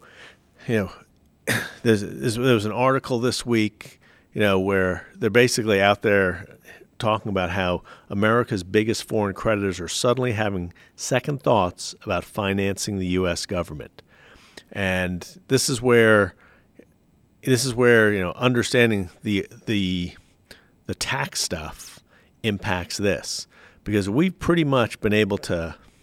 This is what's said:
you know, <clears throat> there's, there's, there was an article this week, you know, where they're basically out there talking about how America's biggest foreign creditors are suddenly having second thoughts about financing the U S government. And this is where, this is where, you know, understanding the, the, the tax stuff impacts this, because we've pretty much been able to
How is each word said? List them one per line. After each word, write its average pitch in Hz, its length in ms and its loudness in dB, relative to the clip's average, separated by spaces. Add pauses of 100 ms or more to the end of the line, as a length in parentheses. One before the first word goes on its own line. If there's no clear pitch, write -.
(640)
you 123 120 -2
know, 98 140 -4 (560)
<clears throat> - 360 -6
there's, 110 180 4
there's, 101 340 -4
there 123 180 2
was 104 120 2
an 107 80 -4
article 131 460 0
this 120 260 -2
week, 113 560 -2 (320)
you - 80 -4
know, 98 180 2
where 95 560 0
they're 107 140 -2
basically 110 520 4
out 101 200 4
there 98 560 0 (420)
talking 110 300 -2
about 95 200 -2
how 90 340 -2 (260)
America's 107 540 0
biggest 107 440 -2
foreign 104 260 -2
creditors 101 460 -2
are 85 80 -10
suddenly 123 460 -2
having 101 400 -4 (220)
second 131 460 -4
thoughts 98 600 -2
about 90 220 -4
financing 98 760 -4
the 92 80 -4
U 90 200 0
S 87 180 -4
government. 85 560 -8 (720)
And 92 760 -4
this 131 220 0
is 123 120 -4
where, 113 540 4 (1080)
this 127 220 6
is 127 80 -2
where, 113 400 6
you 101 60 0
know, 90 140 -2
understanding 117 760 2 (140)
the, 101 240 -2 (180)
the, 92 480 -2 (720)
the - 80 -6
tax - 460 -4
stuff - 580 -10 (440)
impacts 95 540 -4
this, - 500 -4 (360)
because 101 260 0
we've 170 280 0
pretty 170 260 0
much 131 360 0
been 104 140 0
able 101 260 2
to 82 360 -6 (280)